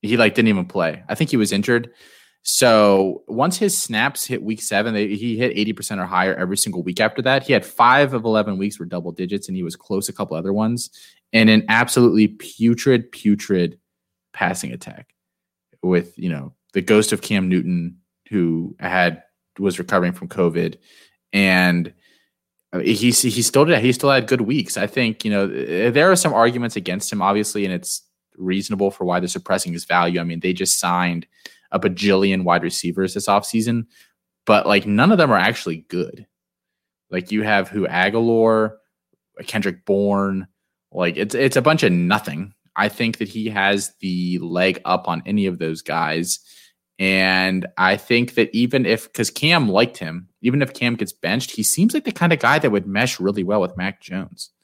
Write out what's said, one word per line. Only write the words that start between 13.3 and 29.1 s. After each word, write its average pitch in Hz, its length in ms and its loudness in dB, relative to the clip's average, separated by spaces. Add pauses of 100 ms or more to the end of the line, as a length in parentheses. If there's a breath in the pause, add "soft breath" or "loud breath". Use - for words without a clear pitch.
passing - 400 -4
attack - 400 -18 (680)
with, 90 340 0
you 90 120 -6
know, 69 260 -8 (180)
the 98 100 -2
ghost 107 300 4
of 104 80 -4
Cam 95 280 -2
Newton, 87 500 -2 (300)
who 87 500 -2
had, 90 460 0 (340)
was 95 220 -2
recovering 90 320 0
from 90 160 -12
covid. 85 480 -2 (560 soft breath)
And, 92 600 2 (800)
uh, 90 60 -6
he, 113 320 2
he 120 320 0
still 135 220 4
did, 156 160 2
he 123 120 4
still 143 180 2
had 127 180 2
good 123 140 2
weeks. 110 340 -2
I 98 100 -2
think, 113 380 -4
you 107 80 -2
know, 101 160 0
th-, 82 440 -2
there 160 200 4
are 180 40 4
some 175 160 0
arguments 120 440 2
against 92 360 -6
him, 104 80 -4
obviously, 101 440 0
and 92 100 -2
it's - 280 -8 (340)
reasonable 98 560 -2
for - 120 -8
why 90 140 0